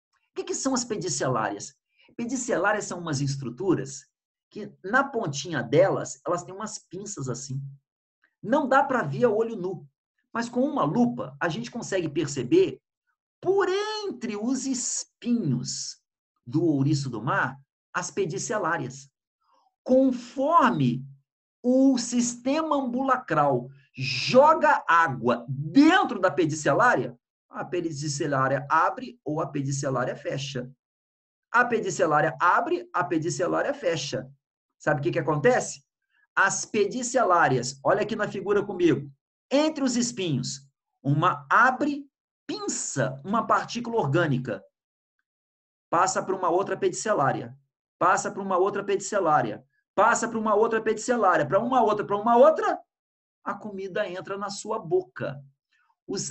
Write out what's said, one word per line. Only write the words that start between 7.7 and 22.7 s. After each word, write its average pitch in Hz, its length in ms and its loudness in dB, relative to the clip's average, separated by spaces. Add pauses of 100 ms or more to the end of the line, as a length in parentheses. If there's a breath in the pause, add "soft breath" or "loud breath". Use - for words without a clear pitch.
Não 254 260 0
dá 269 140 4
pra 262 200 0
ver 165 220 -2
a 240 60 4
olho 226 260 -2
nu, 185 320 -8 (440)
mas 233 160 -4
com 247 120 -2
uma 277 240 0
lupa, 240 560 0
a 170 80 0
gente 220 220 -6
consegue 190 380 -4
perceber, 143 720 0 (600)
por 381 280 2
entre 392 680 -4
os 240 300 -4
espinhos - 1300 -4 (460)
do 151 180 0
ouriço 139 460 0
do 113 120 -6
mar, 160 360 -2 (340)
as 180 180 -6
pedicelárias. 170 1000 -4 (720)
Conforme 262 1200 4 (580)
o 262 360 6
sistema 285 800 -2